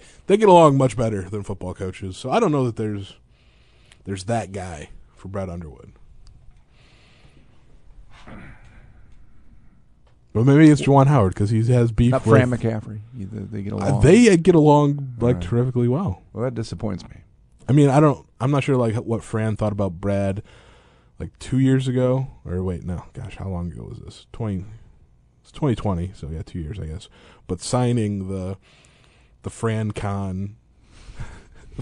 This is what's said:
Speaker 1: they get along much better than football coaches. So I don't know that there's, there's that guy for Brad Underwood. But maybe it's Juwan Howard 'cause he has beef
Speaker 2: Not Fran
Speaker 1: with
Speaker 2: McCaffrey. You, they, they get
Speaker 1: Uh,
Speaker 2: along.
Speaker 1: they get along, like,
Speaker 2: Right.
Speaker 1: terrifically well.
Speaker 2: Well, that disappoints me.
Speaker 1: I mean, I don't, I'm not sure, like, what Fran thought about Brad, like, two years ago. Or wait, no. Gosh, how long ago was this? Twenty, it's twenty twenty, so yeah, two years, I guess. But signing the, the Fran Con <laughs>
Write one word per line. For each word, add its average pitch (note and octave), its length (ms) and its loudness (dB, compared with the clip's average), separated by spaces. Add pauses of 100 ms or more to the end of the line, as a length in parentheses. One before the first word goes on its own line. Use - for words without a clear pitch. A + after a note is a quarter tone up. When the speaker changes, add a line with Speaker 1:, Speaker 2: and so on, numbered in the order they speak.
(300)
Speaker 1:
they F#3+ 80 4
get G#3+ 120 4
along E3 280 8
much C3 200 0
better A2 260 -2
than G2+ 200 -10
football F#2 320 -10
coaches. F#2 420 -10
So B2+ 140 -10
I C#3 80 0
don't G#3 140 0
know C#3 140 0
that A2+ 100 -6
there's, G#2 380 -8 (880)
there's F#2+ 200 -10
that G#2 280 -6
guy F2+ 380 -12 (260)
for - 120 -18
Brad F#2+ 200 -8
Underwood. E2+ 440 -16 (4000)
But B2+ 140 2
maybe D3 220 8
it's D3 140 4
Juwan C3+ 240 6
Howard A2+ 300 2
'cause G#2 140 0
he A2+ 120 2 (100)
has A#2 200 2
beef A#2+ 180 2
Speaker 2:
Not C3 140 0
Fran B2 260 6
Speaker 1:
with B2 100 -4
Speaker 2:
McCaffrey. G#2+ 400 -6 (160)
You, G2+ 100 -12
they, G#2 140 -12 (180)
they G2+ 40 -8
get G2+ 100 -10
Speaker 1:
Uh, G#2 40 -6
Speaker 2:
along. G2 260 0
Speaker 1:
they G3 340 8
get F3 200 4
along, D3 640 4
like, A#2+ 160 2
Speaker 2:
Right. F2 80 -6
Speaker 1:
terrifically A#2+ 420 0
well. C3 360 -2 (100)
Speaker 2:
Well, G#2+ 120 -8
that B2+ 100 -6
disappoints G#2 540 -8
me. - 100 -20 (500)
Speaker 1:
I A2+ 40 2
mean, C#3+ 160 6
I C#3 120 4
don't, D3+ 260 2 (140)
I'm B2+ 100 -2
not C#3+ 140 0
sure, C#3 120 0
like, A2+ 200 0
what A2+ 260 -6
Fran A2 340 -4
thought G#2+ 160 -2
about F#2+ 280 -6
Brad, G2+ 420 -4 (800)
like, - 180 -14
two - 220 -4
years C3 260 2
ago. B2+ 400 -2 (180)
Or F#2 200 -6
wait, F#2 200 -6
no. F3 280 -10
Gosh, - 240 -16
how - 120 -10
long F2 220 -8
ago A#1 140 -14
was - 160 -16
this? - 320 -20
Twenty, G2 320 -8 (800)
it's - 100 -20
twenty C3 240 -2
twenty, F#2 380 -4
so C#2+ 160 -16
yeah, D#2+ 140 -10
two - 140 -12
years, D#2+ 220 -10
I D#2+ 60 -10
guess. D#2 220 -14 (380)
But F2+ 140 -8
signing A2+ 680 -2
the, F#2+ 300 -8 (840)
the - 80 -10
Fran A2 420 -4
Con G2 640 -8 (600)
<laughs> - 640 -18